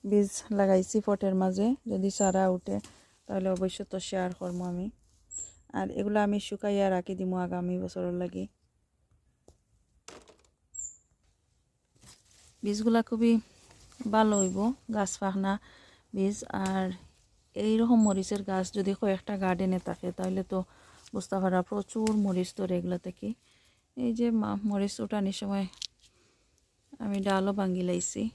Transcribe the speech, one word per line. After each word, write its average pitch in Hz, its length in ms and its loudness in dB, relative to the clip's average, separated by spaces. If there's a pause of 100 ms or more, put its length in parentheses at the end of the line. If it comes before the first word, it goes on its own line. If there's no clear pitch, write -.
বীজ 202 220 4 (280)
লাগাইছি 190 380 4 (100)
পটের 196 340 0
মাঝে, 190 260 2 (240)
যদি 196 180 0 (100)
সারা 190 240 4 (120)
উঠে 196 220 -4 (500)
তাহলে 190 280 -2
অবশ্য 185 240 -2 (120)
তো 190 60 -6 (100)
শেয়ার 185 220 -2 (100)
করবো 180 320 -6
আমি। 180 160 -6 (880)
আর 190 100 -2 (120)
এগুলো 208 260 0
আমি 208 120 0 (100)
শুকাইয়া 202 480 0
রাখি 180 240 -2
দিমু 185 160 -2 (100)
আগামী 180 380 -2
বছরের 180 380 -4
লাগি। 180 240 -6 (4000)
বীজগুলা 220 460 2
খুবই 233 240 4 (840)
ভালো 214 260 6
হইব, 185 160 2 (380)
গাছ 196 160 0 (100)
পাখনা 196 320 0 (600)
বীজ। 202 220 0 (300)
আর 190 180 0 (680)
এইরকম 220 520 4
মরিচের 196 420 0
গাছ 185 160 0 (120)
যদি 196 140 0 (100)
কয়েকটা 196 320 0 (100)
গার্ডেনে 185 440 2
থাকে 180 300 -6
তাহলে 185 240 -2 (100)
তো 190 80 0 (540)
বুঝতে 196 300 -4
পারা 185 160 4 (100)
প্রচুর 220 400 -2 (160)
মরিচ 185 240 0 (100)
ধরে 185 200 0
এগুলা 180 260 -2
থেকে। 185 220 -10 (680)
এই 247 200 0
যে 240 100 2 (140)
মা-, 202 280 -2
মরিচ 202 260 0 (100)
উঠানোর 196 360 -2
সময় 196 240 -2 (1400)
আমি 202 140 -2 (100)
ডালও 190 320 2
ভাঙ্গি 185 300 0
লাইছি 180 340 -2 (120)